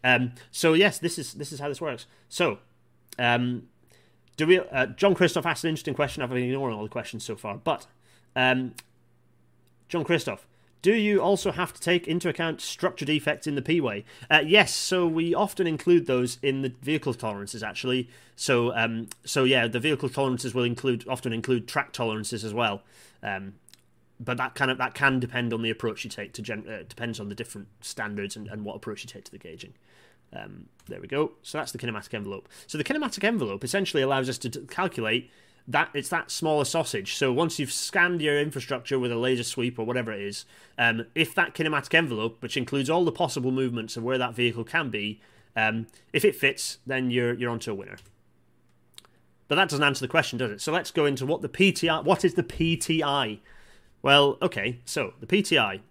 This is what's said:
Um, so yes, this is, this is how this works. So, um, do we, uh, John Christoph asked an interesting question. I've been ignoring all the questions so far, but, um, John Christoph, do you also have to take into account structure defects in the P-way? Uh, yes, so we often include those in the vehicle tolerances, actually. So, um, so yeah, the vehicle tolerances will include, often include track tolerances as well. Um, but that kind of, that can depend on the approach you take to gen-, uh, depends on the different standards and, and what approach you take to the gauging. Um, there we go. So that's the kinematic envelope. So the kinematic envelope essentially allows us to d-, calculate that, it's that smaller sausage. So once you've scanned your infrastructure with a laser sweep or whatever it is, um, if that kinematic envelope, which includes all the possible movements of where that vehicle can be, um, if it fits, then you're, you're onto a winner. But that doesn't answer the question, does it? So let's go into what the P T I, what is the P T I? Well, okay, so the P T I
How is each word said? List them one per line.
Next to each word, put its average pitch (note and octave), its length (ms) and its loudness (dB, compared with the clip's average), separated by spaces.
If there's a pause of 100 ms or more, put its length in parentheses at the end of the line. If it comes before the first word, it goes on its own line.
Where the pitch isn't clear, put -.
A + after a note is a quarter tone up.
Um, B2 300 4 (180)
so D#3+ 220 4
yes, G3 260 4
this E3+ 180 -2
is, C#3+ 160 -8
this C#3+ 180 -10
is C#3 80 -10
how C#3+ 80 -6
this C#3+ 140 -6
works. C#3+ 240 -6 (240)
So, C3 300 0 (580)
um, B2 460 2 (720)
do D#3 80 2
we, F3+ 140 8
uh, B2+ 280 0
John F#3+ 280 4
Christoph E3+ 320 4
asked D#3+ 160 -2
an E3+ 60 2
interesting D3+ 260 -2
question. C#3+ 260 0
I've B2+ 80 -2
been B2 140 0
ignoring B2+ 320 -2
all G#2 80 -6
the A2 60 -8
questions A#2+ 340 -8
so A2 120 -6
far, G2+ 200 -8
but, - 320 -2 (480)
um, B2+ 400 2 (1120)
John E3 140 -2
Christoph, D3 420 0 (380)
do G#3 100 8
you G#3 280 4
also F#3+ 300 2
have D#3+ 220 -4
to - 80 -16
take E3+ 260 0
into E3+ 220 0
account D#3+ 320 -2
structure - 440 -4
defects D3+ 420 -2
in D3 80 -2
the C3+ 80 -4
P-way? C3 420 0 (240)
Uh, D3+ 160 6
yes, F#3 300 6
so F3+ 320 2
we E3 260 0
often G3 320 2
include E3 400 4
those B2 380 0
in C3+ 180 0
the B2+ 120 -2 (100)
vehicle C#3 320 0
tolerances, G#2 480 -8
actually. B2 440 -2 (280)
So, A#2+ 400 2
um, A2+ 320 -2 (160)
so C3+ 200 2
yeah, B2+ 220 6
the A#2 140 -2
vehicle C#3+ 300 0
tolerances B2+ 440 -2
will B2 120 2
include, A#2+ 420 0
often B2 260 -4
include A#2 340 0
track - 260 -2
tolerances A2 520 -4
as G#2+ 80 -6
well. G#2+ 300 -2 (400)
Um, G2 320 -8 (640)
but A#2+ 180 -4
that B2+ 160 -4
kind C3+ 160 0
of, C3 80 -2
that B2+ 160 -2
can C3+ 260 4
depend B2 320 -2
on A2+ 120 -2
the A2+ 80 0
approach A2 320 -4
you A2 80 -10
take G2+ 220 -12
to A2+ 100 -10
gen-, G#2+ 260 -8
uh, G2+ 180 -12
depends A#2 320 -8
on G2+ 100 -8
the G2+ 60 -8
different G#2 320 -12 (140)
standards G#2 540 -8
and, G#2+ 120 -12
and G#2+ 160 -10
what G#2 120 -8
approach G#2 280 -10
you A#2+ 60 -16
take - 160 -18
to - 60 -20
the - 80 -18
gauging. - 340 -18 (580)
Um, G1+ 360 -14 (200)
there - 140 -14
we F2 60 -16
go. C#3 340 -2
So - 160 -10
that's C#3 140 -6
the B2 60 -12
kinematic A2+ 360 -8
envelope. G2 340 -8 (200)
So - 100 -8
the D3+ 60 -2
kinematic C#4+ 400 -2
envelope C#3+ 400 0
essentially D#3+ 400 0
allows C3+ 260 2
us B2 100 -4
to B2 100 -6
d-, - 180 -10
calculate B2 600 -2 (380)
that, D3 260 2
it's C#3 160 -6
that - 220 -4
smaller D3+ 320 2
sausage. A#2+ 520 -2
So C3 180 2
once D#3+ 260 2
you've C3+ 120 -4
scanned F3 500 0
your D3 180 2
infrastructure C3+ 600 -2
with B2 120 0
a A#2 60 -2
laser B2 260 2
sweep A#2+ 360 -2
or A2 60 -2
whatever A#2+ 260 -2
it G2+ 100 -8
is, G2+ 240 -8 (320)
um, A#2 280 2 (100)
if D#3 200 2
that F3 180 2
kinematic D3+ 400 0
envelope, A#2 480 0
which A#2 140 -8
includes C3+ 340 -2
all F3 140 4
the D#3+ 80 2
possible C3 400 -2
movements A#2+ 460 -2
of A#2 60 -6
where B2+ 140 0
that B2 160 -2
vehicle A#2 300 0
can D#3 260 -2
be, G#2+ 300 -6 (360)
um, A2 320 0 (260)
if - 100 2
it C3+ 120 4
fits, - 500 -2
then C3 260 0
you're, A#2+ 220 2
you're A#2+ 160 -2
onto A2+ 220 -6
a G2+ 40 -4
winner. F#2+ 220 -12 (1500)
But D3 80 0
that F#3 140 4
doesn't D3 140 2
answer C3+ 220 2
the B2+ 40 -6
question, D#3 280 2
does A#2 140 0
it? G#2 100 -10
So D3+ 100 -2
let's E3+ 200 -2
go D#3 140 2
into C3+ 200 0
what D#3 160 0
the C#3 80 -6
P F#3+ 220 6
T - 180 0
I, D#3+ 100 2
what - 240 2
is E3+ 120 2
the F3 80 2
P E3 340 0
T D#3+ 260 0
I? C3+ 360 0 (640)
Well, C#3+ 400 4
okay, A#2+ 440 -2
so A#2 340 -4
the A2 80 -14
P G#3 140 4
T E3 160 2
I G2 340 2